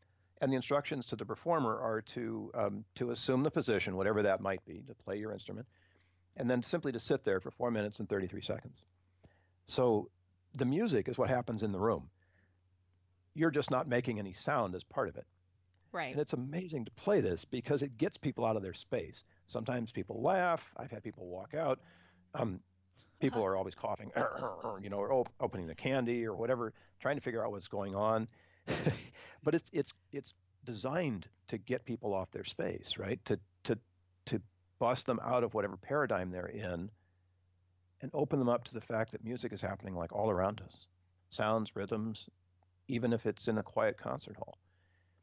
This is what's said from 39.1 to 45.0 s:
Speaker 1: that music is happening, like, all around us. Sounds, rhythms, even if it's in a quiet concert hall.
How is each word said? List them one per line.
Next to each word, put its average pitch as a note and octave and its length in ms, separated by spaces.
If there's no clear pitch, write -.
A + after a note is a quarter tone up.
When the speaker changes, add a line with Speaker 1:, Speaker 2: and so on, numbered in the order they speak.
Speaker 1:
that G#2+ 100
music A2+ 300
is G2 80
happening, F#2+ 340
like, E2+ 160
all G#2 180
around G2 360
us. - 220
Sounds, A2 460
rhythms, G#2+ 520
even A#2+ 240
if A2+ 120
it's - 220
in A2 100
a G#2+ 60
quiet A2 340
concert - 380
hall. - 220